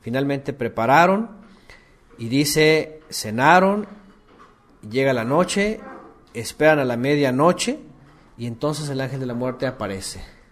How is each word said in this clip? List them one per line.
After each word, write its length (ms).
finalmente 500
prepararon, 760
y 120
dice, 800
cenaron, 760
llega 240
la 100
noche, 560
esperan 460
a 60
la 120
medianoche, 800
y 100
entonces 420
el 120
ángel 180
de 60
la 80
muerte 340
aparece. 560